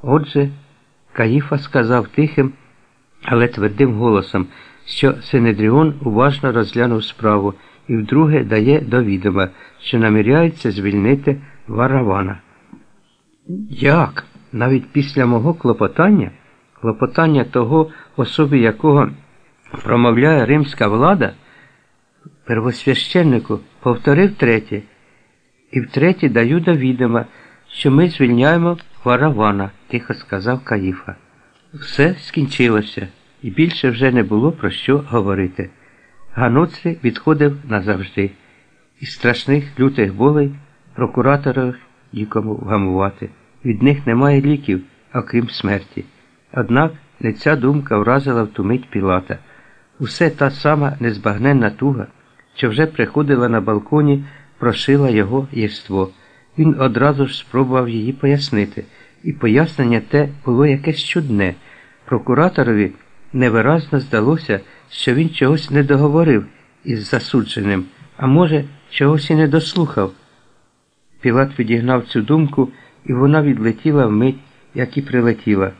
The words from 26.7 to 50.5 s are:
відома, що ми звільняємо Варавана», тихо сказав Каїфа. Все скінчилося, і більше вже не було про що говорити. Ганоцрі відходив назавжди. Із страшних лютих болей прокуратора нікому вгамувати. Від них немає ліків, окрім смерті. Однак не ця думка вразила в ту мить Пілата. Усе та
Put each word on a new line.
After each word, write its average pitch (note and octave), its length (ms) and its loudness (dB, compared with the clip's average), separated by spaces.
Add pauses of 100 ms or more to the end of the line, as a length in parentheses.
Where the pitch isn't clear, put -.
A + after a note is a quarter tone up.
відома, B2 500 0 (440)
що - 220 -2
ми D#3+ 180 4
звільняємо D#3+ 720 2 (260)
Варавана», A2 680 0 (180)
тихо A#2 260 -6
сказав A#2+ 500 -6
Каїфа. F#2+ 500 -4 (600)
Все D#3 400 0
скінчилося, A#2 920 -2 (340)
і A#2+ 80 -10
більше D3+ 400 0
вже B2 200 0
не A#2+ 120 2
було G#2+ 300 0
про A2 180 -4
що C#3+ 380 -2
говорити. F#2+ 640 -2 (640)
Ганоцрі D#3 720 0
відходив C#3+ 520 0 (120)
назавжди. G2 600 -4 (720)
Із - 120 -16
страшних C3+ 680 -2
лютих A#2+ 340 2
болей C#3+ 400 2 (400)
прокуратора B2+ 800 -2 (380)
нікому G#2+ 420 -4
вгамувати. G2 760 -2 (340)
Від A2 180 -2
них C#3+ 240 2
немає C#3 360 2
ліків, C#3 400 0 (320)
окрім A#2+ 340 -2
смерті. G2 560 -4 (480)
Однак B2+ 400 0 (280)
не A2 120 -2
ця D3+ 240 0
думка C3+ 420 0
вразила B2 440 0
в G#2 60 -2
ту - 160 -6
мить B2 260 -2
Пілата. F#2 480 -2 (600)
Усе D3 300 -2
та C#3 200 -2